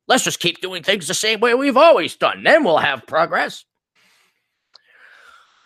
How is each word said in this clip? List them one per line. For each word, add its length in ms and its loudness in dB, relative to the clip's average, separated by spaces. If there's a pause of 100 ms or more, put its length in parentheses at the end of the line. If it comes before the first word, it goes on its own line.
Let's 160 2
just 160 -6
keep 200 -4
doing 220 -10
things 240 -2
the 80 -6
same 260 -4
way 140 2
we've 220 0
always 400 4
done. 260 -4
Then 220 4
we'll 140 2
have 280 -4
progress." 580 -4 (2000)